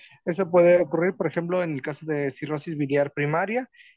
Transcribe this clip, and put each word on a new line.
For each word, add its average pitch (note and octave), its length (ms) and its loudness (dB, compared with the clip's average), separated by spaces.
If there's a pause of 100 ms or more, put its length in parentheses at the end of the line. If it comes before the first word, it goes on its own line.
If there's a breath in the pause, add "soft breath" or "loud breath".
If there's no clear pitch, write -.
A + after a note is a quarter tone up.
(240 loud breath)
Eso E3+ 260 -2
puede F3 320 8
ocurrir, F3 340 0
por F3+ 100 -2
ejemplo, F3 360 -2
en D#3+ 100 -4
el C3+ 100 -6
caso D3+ 240 -10
de C#3+ 240 -2
cirrosis D3+ 460 -6
biliar C#3+ 360 0
primaria F#3+ 580 -2 (260 loud breath)